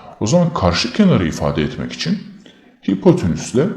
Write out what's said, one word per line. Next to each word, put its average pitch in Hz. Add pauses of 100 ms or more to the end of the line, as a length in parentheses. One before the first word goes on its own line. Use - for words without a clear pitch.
(200)
O 104
zaman 165
karşı -
kenarı 139
ifade 73
etmek 69
için - (680)
hipotenüsle 107 (120)